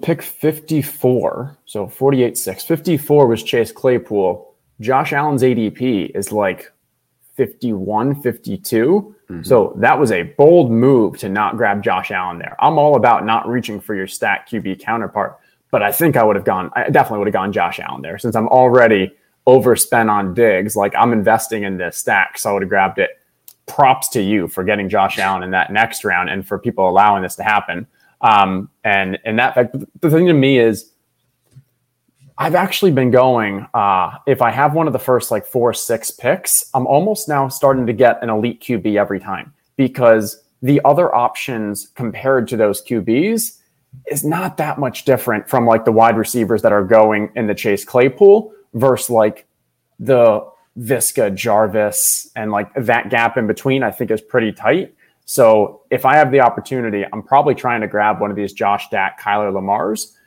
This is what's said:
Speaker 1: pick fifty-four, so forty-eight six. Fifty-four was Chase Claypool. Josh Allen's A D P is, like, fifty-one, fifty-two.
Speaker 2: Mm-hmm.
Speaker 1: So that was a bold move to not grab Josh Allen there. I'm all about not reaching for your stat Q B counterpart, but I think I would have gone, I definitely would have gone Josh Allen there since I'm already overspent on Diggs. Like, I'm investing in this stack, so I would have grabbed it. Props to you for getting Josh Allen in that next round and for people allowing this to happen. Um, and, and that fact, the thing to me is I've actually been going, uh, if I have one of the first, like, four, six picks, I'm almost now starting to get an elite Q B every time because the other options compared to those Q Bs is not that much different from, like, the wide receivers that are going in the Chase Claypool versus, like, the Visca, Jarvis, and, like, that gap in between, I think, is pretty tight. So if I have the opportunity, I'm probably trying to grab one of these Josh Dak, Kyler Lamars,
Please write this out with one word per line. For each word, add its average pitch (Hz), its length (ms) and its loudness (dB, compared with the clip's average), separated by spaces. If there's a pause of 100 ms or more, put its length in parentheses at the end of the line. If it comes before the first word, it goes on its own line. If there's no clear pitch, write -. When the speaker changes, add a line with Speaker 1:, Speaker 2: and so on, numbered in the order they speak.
Speaker 1:
pick 165 220 -4
fifty-four, 143 1400 -4
so 101 240 -10
forty-eight 131 500 0
six. - 260 -10
Fifty-four 147 600 2
was 113 160 0
Chase 117 300 -2
Claypool. 104 720 -2 (360)
Josh 131 320 -2
Allen's 143 300 -2
A 127 120 2
D 110 160 -2
P 117 360 -4
is, - 260 -8
like, 98 400 -4 (600)
fifty-one, 113 880 -4
fifty-two. 120 920 -2 (140)
Speaker 2:
Mm-hmm. 87 140 -12
Speaker 1:
So 101 340 2
that 131 220 2
was 127 140 2
a 87 100 0
bold 143 480 4
move 113 480 2
to 107 100 -8
not 101 280 -2
grab 104 260 0
Josh 92 280 -2
Allen 92 280 -6
there. - 220 -14
I'm 151 180 2
all 147 180 4
about 117 280 4
not 113 240 -2
reaching 113 320 -6
for 107 140 -10
your 95 120 -6
stat 101 400 -6
Q 110 140 -8
B 92 160 -8
counterpart, 107 600 -6 (340)
but 110 100 2
I 101 80 2
think 147 260 0
I 120 60 4
would 107 140 4
have 95 80 -6
gone, 92 300 -2
I 120 140 -2
definitely 131 300 2
would 101 100 -2
have 101 60 -2
gone 98 180 -2
Josh 85 280 -4
Allen 69 220 -12
there 82 160 -12
since 117 180 -4
I'm 113 120 0
already 120 640 4 (360)
overspent 120 600 4
on 101 220 -2
Diggs. 104 440 0
Like, 101 180 0
I'm 120 180 2
investing 107 520 0
in 95 120 -6
this 87 200 -8
stack, 98 420 -2
so 110 120 -4
I - 20 0
would 98 100 -2
have 95 60 -4
grabbed 95 320 0
it. - 200 -4 (460)
Props 135 440 2
to 113 120 -2
you 98 240 0
for - 160 -8
getting 101 260 -2
Josh 98 300 -2
Allen 95 240 -2
in 92 80 -10
that 92 220 -2
next 113 320 -2
round 90 260 -2
and 95 160 -8
for 101 100 -6
people 95 320 -2
allowing 98 340 2
this 90 120 -8
to - 80 -12
happen. 104 440 -4 (340)
Um, 98 500 2 (140)
and, 98 400 -2
and 110 140 -4
that 131 160 0
fact, 123 220 0 (240)
the 160 100 0
thing 165 160 2
to 175 60 4
me 135 260 4
is 113 340 0 (1400)
I've 156 180 -2
actually 185 380 2
been 127 180 2
going, 117 640 2
uh, 98 520 0
if 131 160 0
I 117 80 2
have 143 240 0
one 160 120 0
of 143 60 -2
the 127 60 -4
first, 127 320 -2
like, 107 160 -4
four, 117 260 0
six - 380 -6
picks, - 640 -4
I'm 127 120 -2
almost 185 420 0
now 139 200 0
starting 131 380 0
to 120 60 -2
get 117 300 2
an 117 80 -4
elite 107 300 -4
Q 120 180 -4
B 104 200 -2
every 101 220 -2
time - 320 -12 (240)
because 117 640 2 (200)
the 139 220 2
other 147 300 2
options 113 800 -4
compared 123 540 -2
to 123 80 -6
those 104 240 0
Q 113 220 -4
Bs 196 560 -2 (480)
is 147 180 -6
not 175 340 -4
that 147 200 -4
much - 260 -6
different 117 440 0
from, 123 160 2
like, 113 200 4
the 117 80 2
wide 113 240 4
receivers 110 460 -2
that 110 100 2
are 101 120 2
going 107 500 4
in 117 120 -4
the 104 80 -2
Chase 101 300 -4
Claypool 196 680 4 (220)
versus, 123 360 0
like, 110 360 0 (520)
the 117 460 2 (340)
Visca, 117 560 -2
Jarvis, 104 1000 -2
and, 107 160 -8
like, 104 220 -4
that 117 360 -2
gap 117 260 0
in 117 100 -2
between, 135 360 -2
I 110 80 0
think, 107 200 -6
is 110 100 -2
pretty 113 320 -2
tight. 151 420 -4 (300)
So 110 640 2
if 127 160 -2
I 139 100 4
have 147 140 4
the 139 100 4
opportunity, 117 720 -2
I'm 104 100 -10
probably 143 320 2
trying 120 260 -4
to 107 80 -4
grab 104 320 0
one 104 100 -2
of 98 60 -8
these 101 160 -6
Josh 101 380 -4
Dak, 95 300 -4
Kyler 104 320 -2
Lamars, 98 600 -4 (140)